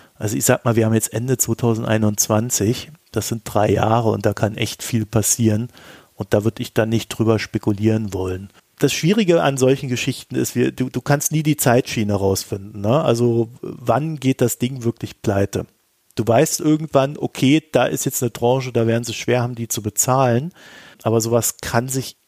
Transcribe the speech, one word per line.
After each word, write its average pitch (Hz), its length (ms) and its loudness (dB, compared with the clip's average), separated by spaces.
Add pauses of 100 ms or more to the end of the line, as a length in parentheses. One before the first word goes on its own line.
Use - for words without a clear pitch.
(160)
Also 104 220 -4
ich 127 80 -2
sag - 200 2
mal, 117 100 2
wir 110 100 4
haben 110 100 2
jetzt - 180 -2
Ende 123 240 -2
zweitausendeinundzwanzig, 110 1500 0 (220)
das - 160 -4
sind 117 160 -6
drei 107 260 0
Jahre 110 400 2
und 104 160 0
da 104 80 2
kann 107 240 -2
echt - 240 -4
viel 110 240 -2
passieren 110 640 0 (480)
und - 180 -6
da 107 100 4
würd 110 160 -2
ich - 140 -8
dann 110 160 2
nicht 113 200 -2
drüber 113 280 2
spekulieren 107 760 -2
wollen. 92 380 -6 (300)
Das 143 120 2
Schwierige 175 520 2
an 139 140 0
solchen 131 320 2
Geschichten - 440 -6
ist, 127 220 -2
wir, 123 160 0
du, 127 180 -4
du 123 120 -6
kannst 143 300 0
nie 156 120 0
die 147 140 2
Zeitschiene 117 580 0
rausfinden, 98 680 -2
ne? 120 220 2
Also 117 460 2 (120)
wann 139 580 -4
geht 131 220 0
das 120 160 0
Ding 127 260 -6
wirklich - 380 -6
pleite? 98 460 -2 (480)
Du 110 100 -2
weißt 120 360 2
irgendwann, 151 540 0
okay, 139 460 2 (100)
da 123 140 4
ist 151 200 -4
jetzt - 180 -4
eine 117 100 -2
Tranche, 127 380 0
da 117 160 2
werden 117 160 0
sie 117 100 -8
schwer 123 300 0
haben, 123 100 -4
die 117 140 -8
zu - 160 -6
bezahlen. 127 680 2 (520)
Aber 113 180 2
sowas 113 400 0
kann 120 280 -2
sich, 131 280 -6 (100)